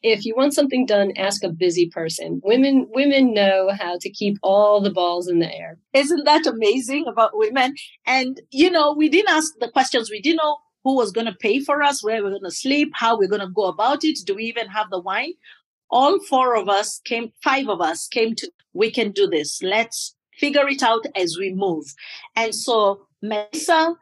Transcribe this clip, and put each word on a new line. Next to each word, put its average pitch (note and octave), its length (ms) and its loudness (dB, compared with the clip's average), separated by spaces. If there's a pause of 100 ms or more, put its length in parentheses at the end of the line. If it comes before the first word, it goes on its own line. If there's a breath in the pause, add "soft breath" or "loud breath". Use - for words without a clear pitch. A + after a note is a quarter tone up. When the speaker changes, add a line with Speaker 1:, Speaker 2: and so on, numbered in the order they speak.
Speaker 1:
"If A3 220 0
you A3 100 -4
want C#4+ 200 2
something C4+ 320 0
done, G3+ 300 2
ask G3 280 -4
a F3+ 60 -4
busy E3+ 400 0
person." E3 520 -8
Women, C4 520 4
women C4+ 400 4
know G3 440 4
how F3+ 200 -6
to G3+ 120 -10
keep G3+ 320 -2
all G#3 380 6
the G3 100 0
balls F3 380 -2
in E3+ 120 2
the E3 120 -2
air. E3 260 -14 (140)
Speaker 2:
Isn't C#4+ 320 2
that D4+ 220 4
amazing B3 600 0
about A3 300 0
women? B3+ 380 0 (320 loud breath)
And, C4 340 -2 (100)
you D#4 200 4
know, D4+ 240 2
we D4+ 140 2
didn't F#4+ 220 4
ask D#4 280 0
the A#3+ 100 -4
questions. B3+ 420 0
We G#3 120 -10
didn't D#4 160 0
know D4+ 180 0 (280)
who C4+ 120 2
was G#3+ 160 0
gonna A3 260 -4
pay A3+ 220 0
for C#4+ 220 0
us, C#4+ 200 0
where G#3+ 200 -2
we're G3 160 -4
gonna F#3+ 120 -10
sleep, C#4+ 440 -2
how A3+ 240 0
we're F#3+ 100 2
gonna G3 260 -4
go G3+ 100 0
about B3 400 -2
it. D#4 200 0
Do G3 100 -4
we A3 100 -6
even A3+ 240 -6
have G#3+ 220 -6
the F#3 100 -6
wine? A3 340 -6 (560 soft breath)
All C#4+ 300 4
four B3+ 360 2
of G3+ 140 0
us G3+ 340 0
came, A#3 280 -6 (120)
five C4+ 240 0
of F3+ 140 -2
us E3 260 -4
came A3+ 280 0
to, - 140 -10 (220)
"We A3 180 0
can A3 220 -2
do G3 140 2
this. D#3 360 -4
Let's A3 520 -4 (240)
figure C#4+ 300 2
it C4+ 160 -2
out A3+ 200 2 (120)
as E3+ 200 -2
we F#3+ 160 -4
move." F#3 320 -2 (520 loud breath)
And A3+ 180 -2
so G#3 520 0 (140)
Melissa D#4+ 800 0